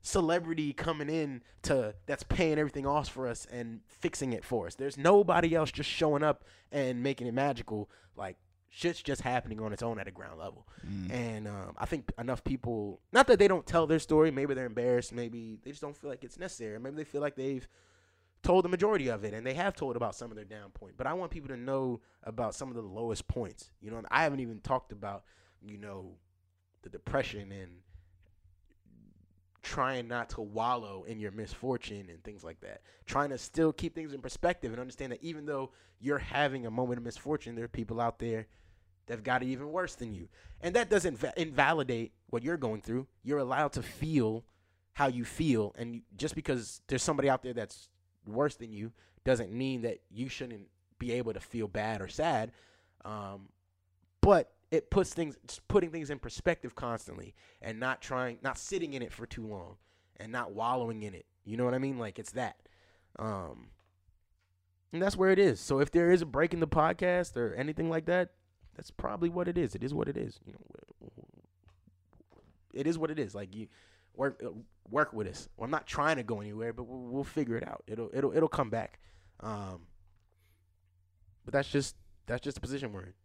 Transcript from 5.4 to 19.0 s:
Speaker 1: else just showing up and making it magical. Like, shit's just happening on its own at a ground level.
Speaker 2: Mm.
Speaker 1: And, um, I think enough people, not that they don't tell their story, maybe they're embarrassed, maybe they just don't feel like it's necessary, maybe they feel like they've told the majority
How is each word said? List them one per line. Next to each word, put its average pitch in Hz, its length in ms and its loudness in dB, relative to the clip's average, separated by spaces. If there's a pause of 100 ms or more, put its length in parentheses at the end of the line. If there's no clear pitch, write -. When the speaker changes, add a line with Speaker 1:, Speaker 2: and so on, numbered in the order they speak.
Speaker 1:
else 156 160 2
just - 180 -4
showing 151 340 4
up 151 220 2 (260)
and 127 320 0
making 127 240 0
it 117 60 -2
magical. 117 560 0 (260)
Like, 95 220 -8 (320)
shit's - 320 -2
just 139 200 -2
happening 120 380 0
on 107 140 -2
its 101 100 -4
own 117 160 -2
at 98 80 -6
a 95 40 -12
ground 90 280 -14
level. - 280 -12 (200)
Speaker 2:
Mm. 95 240 -6
Speaker 1:
And, 113 380 -4
um, 95 280 -8
I - 80 -4
think 135 320 -6
enough 120 280 -4
people, 113 560 -4 (100)
not 254 160 8
that 220 120 8
they 202 100 8
don't 180 180 0
tell 165 200 4
their 160 120 6
story, 156 320 4
maybe 139 220 -2
they're 131 120 -4
embarrassed, 120 460 2
maybe 117 520 -8
they 135 80 -12
just 147 100 -12
don't 143 160 -10
feel 147 120 -10
like 131 140 -10
it's 120 140 -16
necessary, 113 420 -8
maybe 135 160 -8
they 156 80 -6
feel 143 180 -4
like 147 140 -2
they've 135 320 -4 (760)
told 180 220 8
the 175 60 0
majority 180 400 2